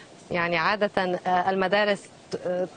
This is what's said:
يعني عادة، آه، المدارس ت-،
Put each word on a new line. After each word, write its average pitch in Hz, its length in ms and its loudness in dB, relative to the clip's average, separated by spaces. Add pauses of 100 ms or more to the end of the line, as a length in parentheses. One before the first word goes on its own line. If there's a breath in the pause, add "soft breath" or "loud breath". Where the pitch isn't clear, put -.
(320 loud breath)
يعني 170 260 0
عادة، 190 680 0
آه، 180 220 2
المدارس 196 600 0 (220)
ت-، 180 460 -4